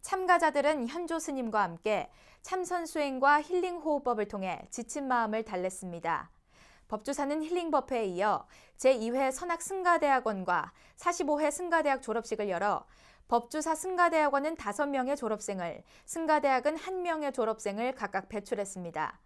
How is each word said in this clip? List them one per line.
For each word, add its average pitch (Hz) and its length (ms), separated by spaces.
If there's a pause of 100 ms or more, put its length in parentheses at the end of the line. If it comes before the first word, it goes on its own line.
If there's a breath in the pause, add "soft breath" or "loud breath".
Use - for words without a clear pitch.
참가자들은 311 880
현조 330 280
스님과 247 460
함께 180 480 (300 soft breath)
참선 359 440
수행과 285 560
힐링 349 360
호흡법을 277 500
통해 190 420
지친 269 380
마음을 226 380
달랬습니다. 180 840 (580 soft breath)
법주사는 285 540
힐링 330 300
법회에 269 360
이어 190 380 (300 loud breath)
제이 233 360
회 262 200
선악 339 300
승가대학원과 262 1120 (240 soft breath)
사십오 302 420
회 302 100
승가대학 302 520
졸업식을 220 480
열어 185 360 (440 soft breath)
법주사 302 460
승가대학원은 320 800
다섯 285 320
명의 277 280
졸업생을, 208 680 (200 soft breath)
승가대학은 302 720
한 370 260
명의 311 300
졸업생을 220 640
각각 202 320
배출했습니다. 185 1000